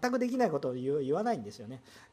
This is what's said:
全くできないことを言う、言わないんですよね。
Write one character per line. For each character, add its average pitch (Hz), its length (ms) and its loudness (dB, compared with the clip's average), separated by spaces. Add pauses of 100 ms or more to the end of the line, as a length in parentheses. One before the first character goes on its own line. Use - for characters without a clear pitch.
全 247 120 2
く 254 60 0
で 247 100 2
き 254 100 -2
な 247 80 6
い 175 40 4
こ 143 100 0
と 135 100 0
を - 40 -4
言 131 200 0
う、 147 80 2
言 135 120 2
わ 196 80 2
な 233 100 2
い 185 60 0
ん 117 40 -8
で 101 80 -10
す - 80 -16
よ 104 80 -12
ね。 123 160 -12 (300)